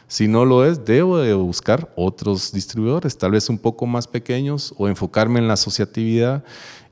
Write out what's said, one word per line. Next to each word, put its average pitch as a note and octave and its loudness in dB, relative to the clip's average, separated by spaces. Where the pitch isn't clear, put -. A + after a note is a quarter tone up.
Si - 0
no A2+ 4
lo C3 6
es, D#3 0
debo E3 2
de B2+ 2
buscar F#2 -2
otros F#2 -2
distribuidores, A2+ -4
tal F#2 -2
vez G#2 2
un A#2 -2
poco A#2 -2
más A#2+ -4
pequeños, C3+ -6
o G2+ -2
enfocarme G#2+ 0
en A2+ 2
la G#2+ 2
asociatividad, A2+ -2